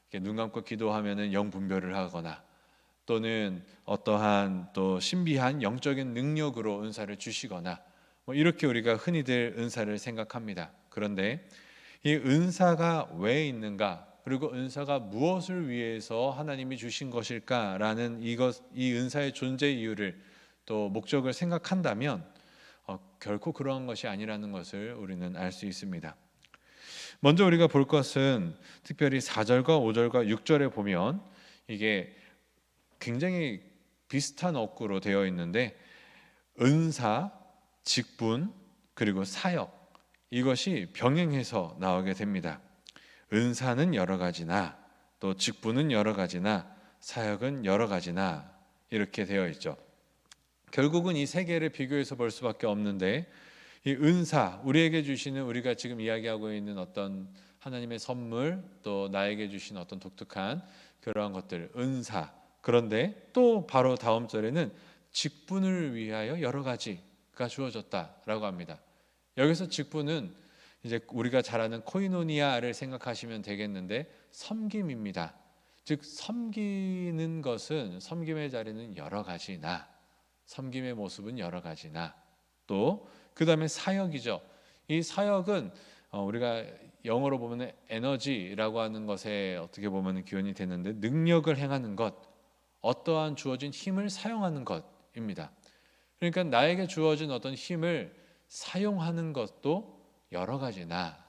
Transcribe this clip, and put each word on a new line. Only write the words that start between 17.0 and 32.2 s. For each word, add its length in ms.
것일까라는 1120
이것, 340
이 180
은사의 400
존재 380
이유를 500
또 240
목적을 420
생각한다면, 1000
어, 120
결코 320
그러한 340
것이 200
아니라는 460
것을 460
우리는 380
알 160
수 120
있습니다. 500
먼저 260
우리가 220
볼 180
것은 680
특별히 400
사 220
절과 340
오 160
절과 340
육 160
절에 240
보면 520
이게 480